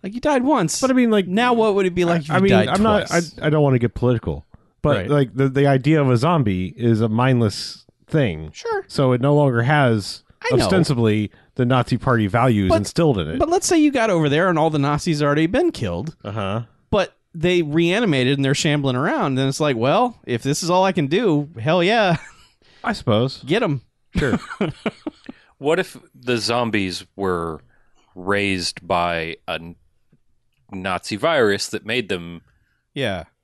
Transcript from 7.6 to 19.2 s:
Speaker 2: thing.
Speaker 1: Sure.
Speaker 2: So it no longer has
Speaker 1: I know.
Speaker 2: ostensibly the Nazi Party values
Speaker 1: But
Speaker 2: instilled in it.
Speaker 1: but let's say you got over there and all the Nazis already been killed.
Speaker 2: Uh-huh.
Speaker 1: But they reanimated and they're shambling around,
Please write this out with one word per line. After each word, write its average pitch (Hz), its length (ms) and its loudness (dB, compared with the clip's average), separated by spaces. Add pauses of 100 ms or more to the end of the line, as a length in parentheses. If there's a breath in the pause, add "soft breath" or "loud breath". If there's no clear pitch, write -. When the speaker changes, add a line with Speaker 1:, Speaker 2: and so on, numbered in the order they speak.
Speaker 2:
thing. 90 460 -2
Speaker 1:
Sure. 427 340 -6
Speaker 2:
So 131 240 0
it 123 100 0
no 143 140 2
longer 135 280 2
has 123 600 0 (200)
Speaker 1:
I 494 120 -2
know. - 100 4
Speaker 2:
ostensibly 117 680 0 (240 soft breath)
the 127 100 0
Nazi 123 320 0
Party 113 300 0
values 107 400 2
Speaker 1:
But 87 80 4
Speaker 2:
instilled 120 420 0
in 78 100 -4
it. 85 120 -6
Speaker 1:
but 311 80 0
let's 359 180 0
say 359 120 2
you 302 120 4
got 233 180 0
over 160 200 2
there 160 200 2
and 175 100 0
all 160 120 2
the 151 80 -2
Nazis 147 420 0
already 147 260 2
been 285 260 0
killed. 98 420 -6 (100)
Speaker 2:
Uh-huh. 104 380 -4 (300)
Speaker 1:
But 202 240 0 (180)
they 175 280 0
reanimated 156 760 2
and 139 60 0
they're 131 100 2
shambling 143 420 0
around, 165 420 -2